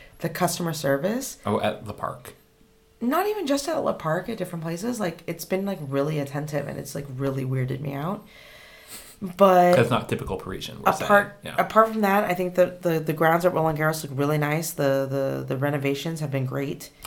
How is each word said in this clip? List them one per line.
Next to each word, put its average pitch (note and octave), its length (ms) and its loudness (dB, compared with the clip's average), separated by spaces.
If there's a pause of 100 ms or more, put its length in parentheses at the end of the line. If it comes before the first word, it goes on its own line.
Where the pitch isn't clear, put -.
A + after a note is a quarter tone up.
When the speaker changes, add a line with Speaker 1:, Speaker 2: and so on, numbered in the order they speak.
(200)
Speaker 1:
the E3 100 -4
customer F3 440 -2
service D#3 720 -2
Speaker 2:
Oh, G#2 140 0
at G#2 260 -4
Le G2+ 80 -8
Parc. - 400 -10 (680)
Speaker 1:
Not D#4 260 0
even G#4 180 -2
just C#4 220 -2
at D#4+ 160 -2
Le - 100 0
Parc, D#3+ 360 -4
at A3 80 -6
different E3+ 260 -8
places. F3+ 360 -4
Like, E3+ 280 -4
it's E3 180 -6
been, F#3+ 200 -2
like, G3 160 -4
really C#3+ 380 0
attentive, C#3+ 500 -4
and C#3 100 -8
it's, C#3 160 -10
like, C#3+ 100 -8 (100)
really C3+ 300 -2
weirded C3 360 -2
me C#3+ 120 -6
out. E3 320 -6 (960)
But F3+ 540 6
Speaker 2:
'Cause A#2+ 140 6
not A2+ 180 0
typical G2+ 300 -4
Parisian, - 440 -10
we're - 100 2
Speaker 1:
apart, - 520 2
Speaker 2:
saying. E3 140 -8
Yeah. - 40 4
Speaker 1:
apart A3 280 6
from A3 120 -2
that, G3+ 220 4
I F3+ 100 0
think F3+ 220 -2
that F3+ 280 2
the, E3 180 2
the D#3 100 -2
grounds E3 340 4
at E3+ 80 4
Roland D#3+ 240 2
Garros D#3 260 2
look C3+ 140 -8
really C#3+ 200 2
nice. D3+ 340 0
The, C3+ 380 2
the, C3+ 360 -2
the C3+ 120 -2
renovations C#3+ 640 -2
have D3 100 -4
been C3 140 -2
great. C#3 440 -6 (180)